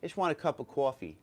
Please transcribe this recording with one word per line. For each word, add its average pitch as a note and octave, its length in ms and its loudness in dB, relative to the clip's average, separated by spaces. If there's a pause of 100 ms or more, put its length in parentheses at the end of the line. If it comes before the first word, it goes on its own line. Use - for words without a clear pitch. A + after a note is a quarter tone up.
I - 60 -14
just E3 100 -6
want F3+ 140 2
a D3 40 2
cup - 240 0
of B2+ 80 -6
coffee. B2+ 560 0